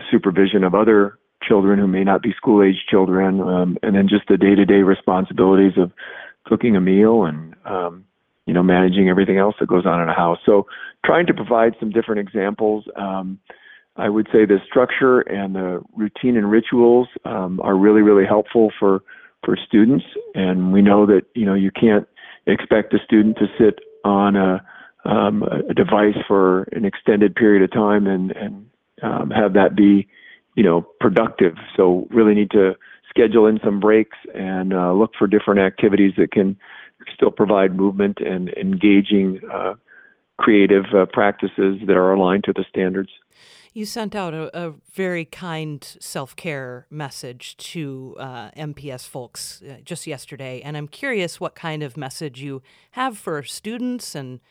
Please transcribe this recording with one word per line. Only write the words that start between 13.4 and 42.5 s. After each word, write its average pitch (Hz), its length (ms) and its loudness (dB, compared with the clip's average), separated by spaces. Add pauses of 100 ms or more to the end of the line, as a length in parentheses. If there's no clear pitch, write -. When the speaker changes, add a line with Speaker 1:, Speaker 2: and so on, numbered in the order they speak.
Speaker 1:
I 104 120 -4
would 107 240 -2
say 110 120 6
the 98 200 4
structure 127 560 2
and 98 340 -8
the 90 260 -6 (140)
routine 113 420 -2
and 101 120 0
rituals, 120 580 2 (160)
um, 92 400 -8
are 98 140 2
really, 107 240 6
really 101 240 6
helpful 107 540 0
for, 98 240 0 (420)
for 92 120 0 (100)
students. 117 380 2 (280)
And 92 400 -2
we 98 80 4
know 101 240 6
that, 98 180 4 (120)
you 113 100 -2
know, 98 80 0
you 98 180 0
can't 107 360 0 (400)
expect - 460 0
a 104 120 0
student 107 320 2
to 107 80 -2 (120)
sit 107 220 2 (240)
on 101 320 2
a, 95 300 -2 (400)
um, 104 380 -2
a - 300 -6
device 104 440 0 (100)
for 95 440 2
an 113 120 -6
extended 104 520 0
period 104 280 4
of 92 80 0
time 104 360 0
and, 95 240 -4
and, 104 380 -14 (340)
um, - 260 -6
have 107 240 0
that 95 220 2
be, 101 320 4 (480)
you 113 80 2
know, 85 180 2 (180)
productive. 104 540 0 (220)
So 90 340 2
really 110 240 2
need 104 180 0
to 95 240 2 (340)
schedule 110 360 4
in 110 180 2
some 101 160 -2
breaks 107 380 2 (180)
and, 95 380 -6
uh, 90 180 0
look 104 260 0
for 107 100 2
different 101 320 2
activities 98 580 2
that 90 140 0
can 98 260 -2 (560)
still - 180 0
provide 98 440 0
movement 98 440 -2
and 92 300 -6
engaging, 98 920 0 (140)
uh, 190 220 -8 (640)
creative, 98 480 2 (100)
uh, 92 180 4
practices 101 720 -2
that 95 100 0
are 92 160 2
aligned 98 340 0
to 98 80 -4